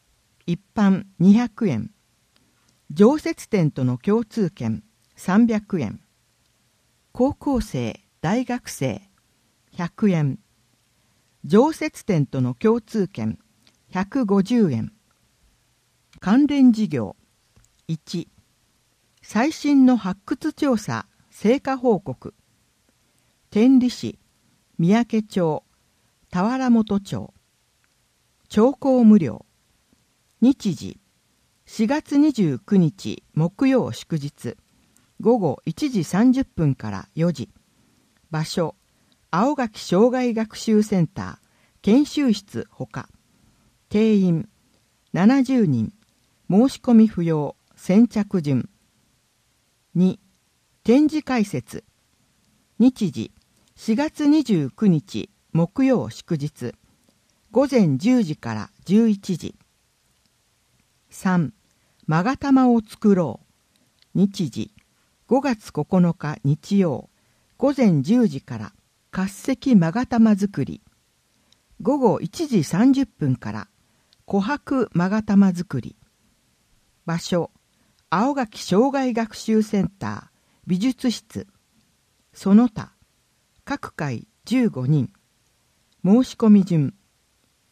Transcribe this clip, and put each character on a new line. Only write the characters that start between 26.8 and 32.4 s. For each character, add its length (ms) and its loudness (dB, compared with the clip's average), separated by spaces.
町。 340 -10
聴 220 2
講 320 0
無 160 8
料。 260 -6
日 340 0
時、 240 -12
四 200 -2
月 320 -2
二 140 4
十 260 0